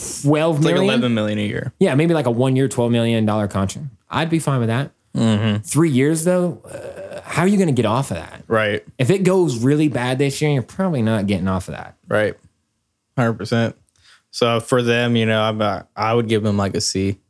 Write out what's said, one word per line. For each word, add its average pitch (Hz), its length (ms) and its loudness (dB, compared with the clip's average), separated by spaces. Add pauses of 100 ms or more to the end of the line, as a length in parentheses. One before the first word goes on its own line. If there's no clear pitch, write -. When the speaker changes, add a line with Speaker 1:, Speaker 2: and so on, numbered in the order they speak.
(220)
Speaker 1:
twelve 151 380 2
million? 156 160 2
Speaker 2:
It's - 120 2
like - 60 -
eleven 120 200 0
million 107 240 -2
a 104 80 -2
year. - 320 -6
Speaker 1:
Yeah, 185 160 2
maybe, 165 200 2
like, 151 120 0
a 123 40 2
one 131 260 2
year, 135 120 2
twelve 120 220 0
million 117 360 2
dollar 107 220 0
contract. 98 400 -4 (220)
I'd 160 200 -4
be 165 80 0
fine 139 220 0
with 113 80 0
that. 123 220 -2 (240)
Speaker 2:
Mm-hmm. 107 480 0
Speaker 1:
Three 160 280 2
years 151 340 2
though, 180 400 0
uh, - 600 -14
how - 180 -2
are 180 40 4
you 202 120 4
gonna 185 140 2
get 117 140 0
off 123 240 -2
of 95 60 -4
that? 80 320 -14
Speaker 2:
Right. 107 340 0 (160)
Speaker 1:
If 123 120 2
it 196 140 2
goes 175 380 2
really 147 260 2
bad 127 300 -2
this 139 240 -2
year, 151 80 0
you're 143 120 0
probably 175 400 -4
not 107 240 0
getting 95 220 -2
off 92 200 -4
of 78 60 -10
that. - 220 -14 (120)
Speaker 2:
Right. 104 260 0 (840)
Hundred 117 180 0
percent. 117 420 -2 (540)
So 117 300 2
for 123 220 0
them, 120 340 2
you 113 100 2
know, 110 140 2
I'm, 110 220 0
uh, 98 200 -2 (120)
I 107 200 -2
would 120 140 0
give 110 140 2
them, 107 140 0
like, 98 180 0
a 85 60 -2
C. 95 380 -2 (120)